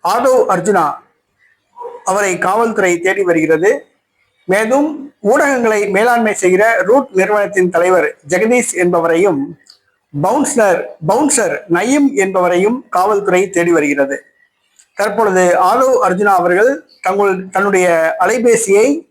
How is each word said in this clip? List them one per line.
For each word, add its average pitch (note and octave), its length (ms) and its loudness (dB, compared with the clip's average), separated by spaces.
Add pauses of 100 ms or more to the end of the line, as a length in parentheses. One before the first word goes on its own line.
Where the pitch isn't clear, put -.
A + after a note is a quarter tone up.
ஆதவ் B3 400 2
அர்ஜுனா, F3 460 0 (1080)
அவரை F#3+ 340 -2
காவல்துறை G3 600 0
தேடி F#3+ 240 -2
வருகிறது. E3 640 0 (580)
மேலும் B3 760 -2
ஊடகங்களை A3+ 680 0
மேலாண்மை A3 440 0
செய்கிற F#3+ 480 2
ரூட் B3 280 2
நிறுவனத்தின் G3 600 0
தலைவர் F3 480 0 (100)
ஜெகதீஷ் A3 440 0
என்பவரையும், E3+ 720 0 (760)
பவுன்சர், G#3 640 0 (220)
பவுன்சர் A3+ 520 0 (100)
நயீம் B3 440 0
என்பவரையும் F#3+ 760 0
காவல்துறை F#3+ 640 0
தேடி E3+ 220 0
வருகிறது. C#3+ 520 -2 (720)
தற்பொழுது G3+ 680 0
ஆதவ் A3 500 2
அர்ஜுனா F#3 140 -2
அவர்கள் F#3+ 640 0 (140)
தங்கள், F#3+ 460 -2
தன்னுடைய F3+ 720 0
அலைபேசியை A3+ 920 2